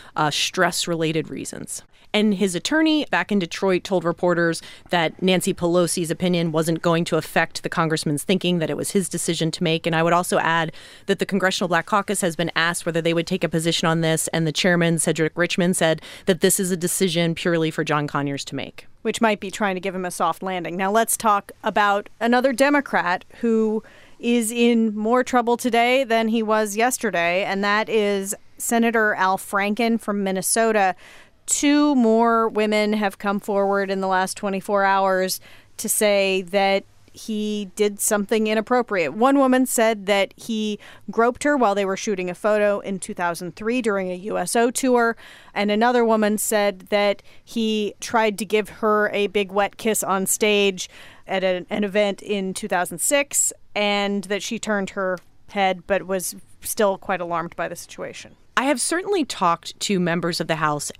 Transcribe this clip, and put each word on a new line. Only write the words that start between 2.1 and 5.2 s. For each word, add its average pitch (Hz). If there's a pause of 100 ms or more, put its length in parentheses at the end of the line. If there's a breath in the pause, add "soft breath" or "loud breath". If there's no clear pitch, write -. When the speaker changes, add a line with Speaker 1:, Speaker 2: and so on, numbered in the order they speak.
Speaker 1:
And 208
his 185
attorney 311
back 175
in 202
Detroit 180
told 180
reporters 170 (280 loud breath)
that 165